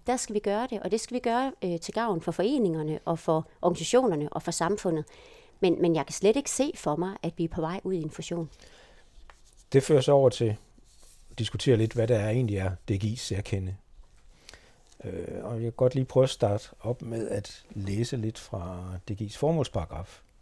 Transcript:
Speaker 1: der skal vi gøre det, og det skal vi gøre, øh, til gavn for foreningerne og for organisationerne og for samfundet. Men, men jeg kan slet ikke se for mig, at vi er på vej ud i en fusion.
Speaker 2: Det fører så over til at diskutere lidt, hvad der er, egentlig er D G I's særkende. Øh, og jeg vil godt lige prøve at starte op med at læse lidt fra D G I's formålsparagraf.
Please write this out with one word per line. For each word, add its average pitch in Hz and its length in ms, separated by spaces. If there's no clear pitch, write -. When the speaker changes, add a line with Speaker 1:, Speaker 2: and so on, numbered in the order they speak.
Speaker 1:
der 247 100
skal 240 180
vi 208 60
gøre 208 300
det, 208 100
og 180 100
det 220 100
skal - 140
vi 247 60
gøre, 254 320
øh, 175 180
til - 140
gavn 214 260
for 165 120
foreningerne 170 720
og 165 140
for 160 300
organisationerne 175 720
og - 100
for - 80
samfundet. 165 540
Men, 185 220
men 170 140
jeg 143 100
kan - 60
slet 214 240
ikke 277 140
se 285 240
for 151 220
mig, 180 260
at 170 140
vi 175 80
er 165 40
på - 120
vej 170 240
ud 190 80
i 175 100
en 151 80
fusion. 165 400
Speaker 2:
Det 135 100
fører 147 180
så 143 120
over 139 160
til 110 280
at - 80
diskutere 117 380
lidt, 110 160
hvad 113 140
der 117 120
er, 104 120
egentlig 113 260
er 95 140
D - 20
G 98 140
I's 110 120
særkende. 95 600
Øh, - 400
og 120 100
jeg 113 80
vil 117 100
godt 127 220
lige 131 100
prøve 131 200
at 131 60
starte 104 340
op 117 220
med 113 260
at - 420
læse 101 460
lidt 110 220
fra 90 460
D - 20
G 104 120
I's 104 160
formålsparagraf. 113 840